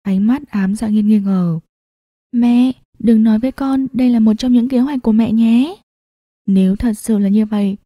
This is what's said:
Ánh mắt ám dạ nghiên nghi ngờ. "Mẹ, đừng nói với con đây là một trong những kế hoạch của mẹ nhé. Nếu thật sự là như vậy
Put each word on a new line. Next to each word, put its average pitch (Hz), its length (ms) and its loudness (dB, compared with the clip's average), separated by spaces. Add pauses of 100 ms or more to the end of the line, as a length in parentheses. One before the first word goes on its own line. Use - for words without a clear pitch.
Ánh 196 260 -2
mắt 285 220 -2
ám 196 260 -2
dạ 220 120 -6
nghiên 208 200 0
nghi 214 120 4
ngờ. 180 400 -2 (720)
"Mẹ, 240 400 2 (280)
đừng 220 240 2
nói 220 160 2
với 262 120 -4
con 269 420 -4
đây 254 160 0
là 240 100 0
một 220 140 4
trong 247 200 0
những 240 160 2
kế 254 100 0
hoạch 269 220 -2
của 226 100 0
mẹ 220 220 0
nhé. 233 420 2 (680)
Nếu 190 300 2
thật 226 180 -2
sự 214 240 -4
là 202 120 0
như 214 160 2
vậy 202 400 -4